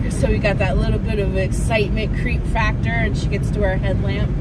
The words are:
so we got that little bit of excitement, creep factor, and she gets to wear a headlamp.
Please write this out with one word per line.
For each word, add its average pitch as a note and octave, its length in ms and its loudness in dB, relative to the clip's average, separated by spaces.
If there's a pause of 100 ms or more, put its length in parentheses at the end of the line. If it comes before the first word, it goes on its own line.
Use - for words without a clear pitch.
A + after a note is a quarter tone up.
so - 200 0
we G#3+ 80 2
got G3+ 200 0
that F#3 200 0
little - 220 0
bit G3+ 200 -2
of F#3 180 0
excitement, G#3 840 0
creep - 280 0
factor, G#3+ 420 0
and G3+ 280 0
she - 100 0
gets G3 240 0
to - 80 0
wear F#3+ 140 2
a F#3 40 0
headlamp. F3+ 640 0